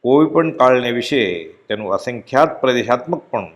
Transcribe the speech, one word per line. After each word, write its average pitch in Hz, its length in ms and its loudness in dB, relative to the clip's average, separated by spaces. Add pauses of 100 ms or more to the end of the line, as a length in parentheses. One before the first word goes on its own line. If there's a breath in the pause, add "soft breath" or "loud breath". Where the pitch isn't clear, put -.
કોઈ 143 280 4
પણ 165 260 0
કાળને 127 340 4
વિશે 120 300 -2 (440)
તેનું 104 300 -4
અસંખ્યાત 127 640 0
પ્રદેશાત્મકપણું 120 960 -2